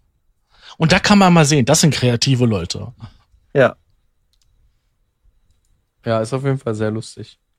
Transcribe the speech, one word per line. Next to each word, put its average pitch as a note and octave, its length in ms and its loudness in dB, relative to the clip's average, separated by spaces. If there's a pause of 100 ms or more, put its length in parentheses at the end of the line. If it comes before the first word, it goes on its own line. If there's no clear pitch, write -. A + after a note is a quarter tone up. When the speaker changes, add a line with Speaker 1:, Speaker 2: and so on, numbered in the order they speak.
(760)
Speaker 1:
Und D#3+ 160 0
da F#3+ 60 4
kann G#3 200 2
man F#3 140 6
mal E3 120 6
sehen, C#3+ 200 0
das D3+ 160 2
sind D3 140 2
kreative B2 520 -2
Leute. G2+ 460 -6 (600)
Speaker 2:
Ja. B2+ 220 2 (2250)
Speaker 3:
Ja, A2+ 160 -2
ist A2+ 120 -8
auf C3+ 120 -6
jeden C3+ 140 -2
Fall A2+ 160 -8
sehr G#2+ 160 -4
lustig. - 480 -12 (200)